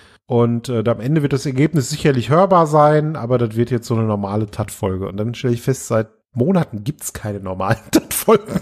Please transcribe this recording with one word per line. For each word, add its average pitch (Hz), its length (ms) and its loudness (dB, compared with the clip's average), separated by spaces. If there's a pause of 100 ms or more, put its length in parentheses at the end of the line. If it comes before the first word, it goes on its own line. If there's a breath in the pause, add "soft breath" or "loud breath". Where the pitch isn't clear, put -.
(260 soft breath)
Und, 117 420 0
äh, 113 180 -2
am 110 140 0
Ende 143 220 0
wird 139 100 0
das 139 140 -2
Ergebnis 143 420 0
sicherlich 131 400 0
hörbar 175 400 4
sein, 151 480 4
aber 120 220 0
das 113 180 0
wird 120 140 2
jetzt 120 180 -2
so 120 80 0
eine 113 80 0
normale 104 460 -2
Tat-Folge. 95 580 -4
Und 92 80 -10
dann 113 180 -4
stelle 120 200 -2
ich 117 80 -8
fest, - 260 -2
seit 110 200 0 (260)
Monaten 123 500 0
gibt's - 300 -8
keine 101 260 -8
normalen 95 440 -2
<laughs> - 60 -14
Tat-Folgen - 720 0